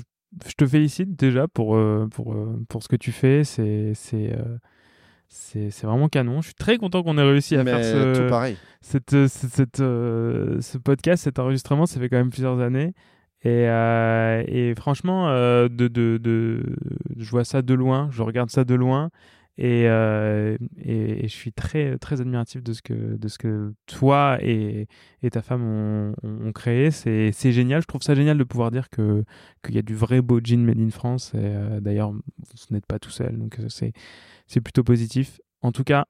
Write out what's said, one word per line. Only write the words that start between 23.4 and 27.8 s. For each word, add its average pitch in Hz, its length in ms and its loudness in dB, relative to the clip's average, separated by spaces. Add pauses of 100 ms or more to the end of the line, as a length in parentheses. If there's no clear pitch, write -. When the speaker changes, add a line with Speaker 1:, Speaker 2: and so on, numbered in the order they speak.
Speaker 1:
toi 139 560 2
et, 107 480 -2 (340)
et 123 60 -2
ta 117 140 -2
femme 123 200 -4
ont, 107 600 -2
ont, 110 240 -8
ont 107 60 -4
créé. 123 380 0
C'est, 110 420 0
c'est 127 200 2
génial. 127 300 2